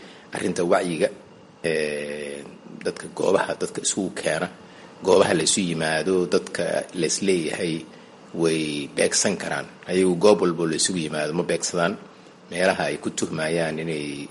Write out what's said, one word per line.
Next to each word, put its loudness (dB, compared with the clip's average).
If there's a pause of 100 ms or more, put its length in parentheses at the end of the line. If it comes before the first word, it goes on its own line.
(340)
arrinta 0
wacyiga, 2 (540)
eh, -4 (420)
dadka -6
goobaha 2
dadka -4
isugu -2
keena, -2 (560)
goobaha 6
la 2
isu 2
yimaado, 2
dadka 0 (100)
la -2
is -2
leeyahay 0 (500)
way 0
beegsan 2
karaan. -6 (220)
Ayagu 4
goob 8
walbo 2
la 0
isugu 0
yimaado -2
ma 2
beegsadaan. 0 (540)
Meelaha 2
ay -2
ku -4
tuhmayaan -2
inay, -6